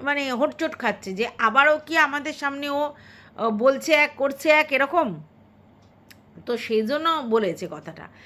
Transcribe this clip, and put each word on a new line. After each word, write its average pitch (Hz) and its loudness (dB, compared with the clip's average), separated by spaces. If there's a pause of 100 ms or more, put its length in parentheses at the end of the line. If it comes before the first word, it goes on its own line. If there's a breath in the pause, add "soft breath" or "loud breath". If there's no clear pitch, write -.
মানে 277 -4
হোঁচট 302 -2
খাচ্ছে 202 -4
যে 208 -4 (100)
আবারও 269 4
কি 320 -4
আমাদের 294 2
সামনে 285 -6
ও, 294 -2 (420 loud breath)
আহ, 226 -2
বলছে 254 2
এক, 294 4
করছে 277 0
এক, 302 4
এরকম। 269 0 (1300)
তো 240 -2
সেই 220 -2
জন্য 311 -2
বলেছে 190 0
কথাটা। 151 -16 (180 loud breath)